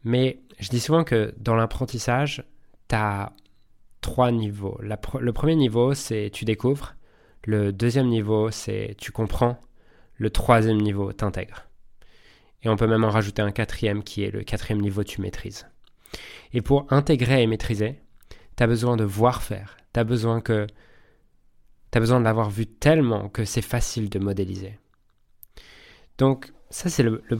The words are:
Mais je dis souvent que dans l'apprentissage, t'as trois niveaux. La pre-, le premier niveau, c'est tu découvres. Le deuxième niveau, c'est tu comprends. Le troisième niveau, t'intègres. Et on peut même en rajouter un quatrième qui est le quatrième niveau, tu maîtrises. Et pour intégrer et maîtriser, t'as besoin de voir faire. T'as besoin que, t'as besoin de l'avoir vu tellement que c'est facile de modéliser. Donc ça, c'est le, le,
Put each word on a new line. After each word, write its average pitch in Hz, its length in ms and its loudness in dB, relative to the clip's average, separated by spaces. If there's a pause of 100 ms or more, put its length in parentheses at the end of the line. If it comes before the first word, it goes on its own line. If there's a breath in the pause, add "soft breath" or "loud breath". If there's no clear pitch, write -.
Mais 127 380 0 (180)
je 98 100 -10
dis 123 100 0
souvent 165 240 2
que 110 340 0
dans 113 180 0
l'apprentissage, 123 880 -2 (440)
t'as 104 440 -2 (680)
trois 123 300 2
niveaux. 101 520 -4
La 104 140 -6
pre-, - 220 -8
le 123 140 0
premier 160 220 2
niveau, 127 400 4
c'est 107 360 -4
tu - 140 -10
découvres. 127 500 0 (500 soft breath)
Le 104 260 2
deuxième 120 380 2
niveau, 110 420 2
c'est 104 480 -8
tu - 120 -12
comprends. 120 480 0 (580 soft breath)
Le 110 120 0
troisième 110 520 4
niveau, 101 320 -2
t'intègres. - 540 -6 (920 soft breath)
Et 113 80 -2
on 110 60 4
peut 110 100 0
même 110 180 4
en 107 60 2
rajouter 104 320 0
un 104 100 0
quatrième 104 520 -2
qui 101 200 -6
est 98 60 -4
le 101 140 -8
quatrième 107 380 -4
niveau, 101 220 -2
tu - 180 -8
maîtrises. - 460 -10 (840 loud breath)
Et 120 80 0
pour 139 300 2
intégrer 135 500 4
et 113 60 4
maîtriser, 110 540 -2 (560 loud breath)
t'as 120 100 4
besoin 120 300 2
de 110 80 2
voir 107 360 2
faire. 101 360 -10 (160)
T'as 117 100 2
besoin 113 380 0
que, 107 260 -2 (1200 soft breath)
t'as 117 120 2
besoin 123 180 4
de 117 60 2
l'avoir 110 240 2
vu 104 180 -4
tellement 120 640 2
que 113 160 -4
c'est 110 160 -2
facile 113 480 -2
de 98 100 -4
modéliser. 98 580 -4 (1400 loud breath)
Donc 135 340 0 (180)
ça, - 200 -6
c'est 131 140 2
le, 110 260 0
le, 113 100 -2